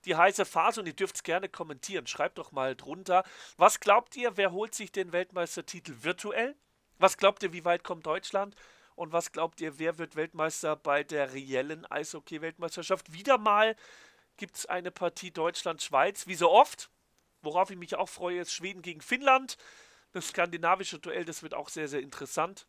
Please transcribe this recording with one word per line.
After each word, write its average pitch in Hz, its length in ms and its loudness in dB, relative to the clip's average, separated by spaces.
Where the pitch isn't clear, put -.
die 180 100 0
heiße 190 300 6
Phase 208 340 0
und 196 60 -8
ihr 160 80 -8
dürft's - 300 -6
gerne 180 260 -4
kommentieren. 156 580 -10
Schreibt - 300 -4
doch 160 140 -14
mal 135 240 -2
drunter. 185 480 0
Was 190 220 6
glaubt 208 360 4
ihr, 240 220 -2
wer 196 140 2
holt 208 240 -6
sich 202 160 -10
den 180 200 -6
Weltmeistertitel 175 920 -6
virtuell? 208 540 -4
Was 190 180 6
glaubt 202 260 4
ihr, 180 80 -2
wie 165 140 -10
weit 175 180 0
kommt 165 220 -8
Deutschland? 196 500 -2
Und 160 160 -10
was 170 200 -2
glaubt - 280 -4
ihr, 156 200 -6
wer 160 180 -2
wird 165 180 -10
Weltmeister 160 600 -2
bei 147 280 2
der 143 300 -2
reellen 139 520 -4
Eishockey-Weltmeisterschaft? 160 1300 -6
Wieder 233 240 2
mal 214 380 4
gibt's - 280 -12
eine 180 260 -6
Partie 175 400 -6
Deutschland-Schweiz, 165 960 0
wie 180 80 -6
so 165 140 6
oft. 226 400 8
Worauf 175 260 0
ich 196 80 -12
mich 175 180 -8
auch - 140 -2
freue, 180 300 -6
ist 170 140 -8
Schweden 185 280 -10
gegen 160 200 -12
Finnland. 262 560 0
Das - 180 -8
skandinavische 175 680 0
Duell, 170 280 -6
das 160 180 -12
wird 156 100 -12
auch - 160 -8
sehr, 156 180 -6
sehr 139 140 -4
interessant. 156 680 -6